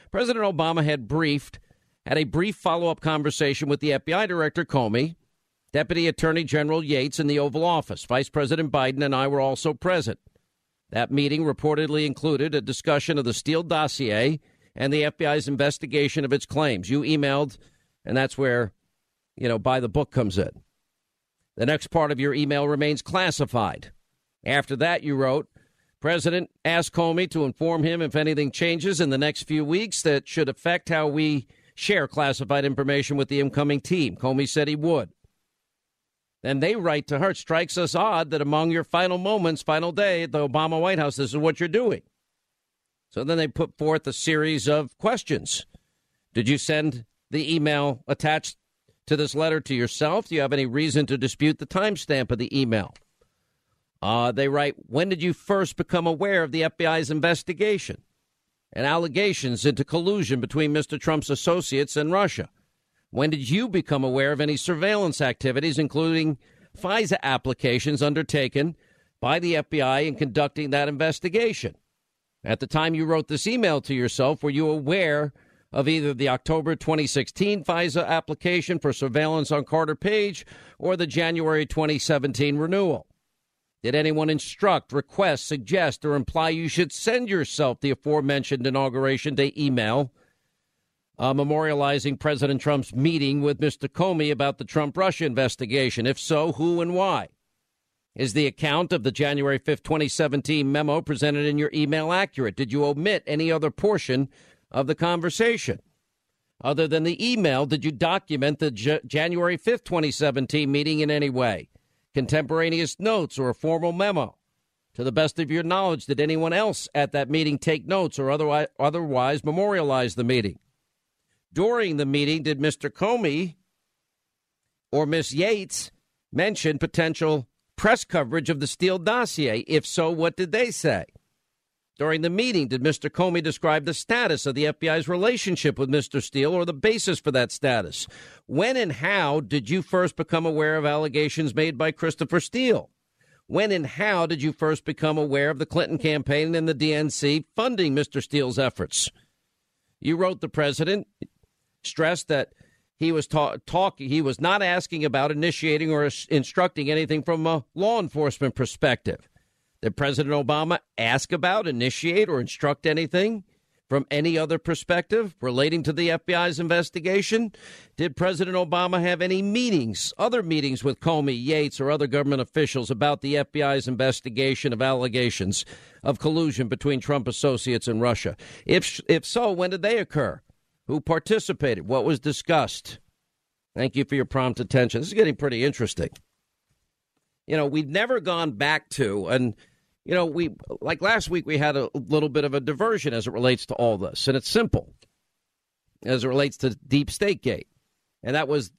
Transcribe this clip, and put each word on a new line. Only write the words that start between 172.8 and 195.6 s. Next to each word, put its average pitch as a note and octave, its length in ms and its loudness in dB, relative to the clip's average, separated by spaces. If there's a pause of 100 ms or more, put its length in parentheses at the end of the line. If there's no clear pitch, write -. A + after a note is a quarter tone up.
about C#3 300 0
the C#3 160 -2
F C#3+ 160 -2
B D3+ 100 0
I's C#3 240 0
investigation C3 880 0
of A2 80 -2
allegations B2 880 0 (360)
of C3+ 160 0
collusion D#3 500 0
between C3+ 300 -2
Trump C3+ 300 -2
associates B2+ 580 0
and A2 140 0
Russia? A#2 340 0 (300)
If, - 340 0 (100)
if D#3+ 180 4
so, A#3 260 0
when F3+ 180 0
did F#3 120 -6
they A3 160 2
occur? C#3 420 -2 (460)
Who D3 160 -2
participated? D#3+ 840 0
What A#2+ 200 2
was D3+ 120 2
discussed? - 800 -2 (800)
Thank B2+ 180 -2
you C#3 120 -2
for - 80 -6
your C3+ 100 0
prompt B2+ 340 -2
attention. B2 440 2
This E3+ 60 -8
is G3+ 60 -10
getting F3+ 220 4
pretty B2+ 280 -2
interesting. A#2+ 460 -2 (1400)
You D#3 100 -2
know, D3 100 2
we've D3 220 -2
never A3+ 300 0
gone E3+ 340 -2
back D3 380 0
to, G2+ 380 -2
and, B2 260 0 (500)
you E3 100 -4
know, F3 120 2
we, E3 240 -2 (300)
like C#3 200 -4
last G3+ 300 0
week, F3 160 -2
we D3+ 120 0
had D3 180 2
a C3+ 180 -2
little D3 340 0
bit D3 140 0
of C#3+ 120 0
a C#3+ 60 0
diversion D3+ 540 -2
as A2+ 140 -4
it A#2 40 -8
relates B2 340 2
to B2+ 80 -6
all A2+ 240 2
this, - 280 -6
and C3 100 2
it's - 120 -4
simple - 440 0 (1120)